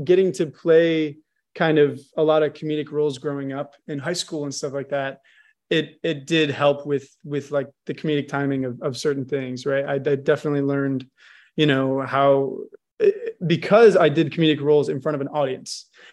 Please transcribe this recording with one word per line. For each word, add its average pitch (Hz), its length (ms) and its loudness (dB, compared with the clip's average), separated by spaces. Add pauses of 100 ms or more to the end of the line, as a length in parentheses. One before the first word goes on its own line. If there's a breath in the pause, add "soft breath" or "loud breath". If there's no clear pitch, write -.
getting 185 300 4
to 170 140 -2
play 160 720 2 (360)
kind 160 240 2
of 135 220 4 (160)
a 165 60 0
lot 156 220 4
of 151 80 -2
comedic 151 400 -6
roles 147 260 -2
growing 139 340 -8
up 139 220 -10 (140)
in 147 100 -6
high 139 140 -6
school 170 320 -8
and 135 100 -8
stuff 139 180 -8
like 135 180 -8
that, 135 280 -6 (520 soft breath)
it, 156 340 -2
it 151 200 -4
did 156 260 0
help 143 360 0
with, 147 220 -2 (160)
with, 143 260 -8
like, 143 180 -2 (180)
the 143 80 -8
comedic 147 340 -2
timing 139 360 -2
of, 127 160 -8
of 135 160 -6
certain 139 280 -2
things, 127 420 -6
right? 139 180 0
I, 143 100 -4
I 139 200 0
definitely 147 460 0
learned, 139 480 -2 (480 soft breath)
you 156 100 2
know, 135 360 0
how, 139 560 2 (420)
eh, 147 100 4 (340)
because 190 520 6
I 170 120 4
did 147 220 0
comedic 156 300 2
roles 147 280 2
in 151 120 -4
front 151 160 -4
of 135 40 -8
an 139 80 -6
audience, 139 600 -6 (240 loud breath)